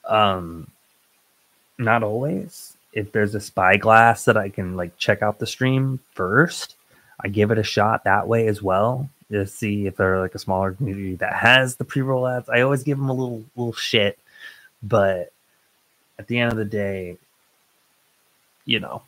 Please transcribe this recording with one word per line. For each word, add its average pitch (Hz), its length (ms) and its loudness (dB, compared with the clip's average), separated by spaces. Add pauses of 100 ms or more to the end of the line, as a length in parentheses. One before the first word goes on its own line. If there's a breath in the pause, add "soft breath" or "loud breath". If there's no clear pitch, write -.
Um, 92 640 0 (1080)
not 117 240 2
always. 135 760 -6 (160)
If 104 200 -6
there's 107 220 0
a 101 60 -4
spyglass 110 880 4
that 113 100 4
I 98 140 -2
can, 92 260 -6
like, 87 220 -8
check 104 240 0
out 107 160 -2
the 113 80 -4
stream 131 540 -2 (120)
first, 107 640 0 (420 soft breath)
I 101 100 -8
give 104 220 2
it 110 60 4
a 107 60 0
shot 107 420 0
that 98 240 2
way 113 200 2
as 104 120 -2
well 110 480 0 (220)
to 101 160 -2
see 104 400 -4
if 95 100 -6
they're, 92 240 2
like, 92 140 -4
a 107 40 -12
smaller 95 340 -2
community 98 420 -6
that 87 180 -6
has 127 440 4
the - 100 -8
pre-roll 131 420 -2
ads. 123 220 -6
I 120 100 4
always 135 220 2
give 143 160 -2
'em 135 100 -2
a 127 60 -2
little, 123 280 -6 (140)
little 120 160 -4
shit, - 460 -2 (640 loud breath)
but 98 500 -2 (880)
at 110 80 -18
the 120 120 -4
end 120 140 0
of 110 60 -2
the 107 80 -4
day, 98 500 -6 (1500)
you 113 120 0
know - 300 -8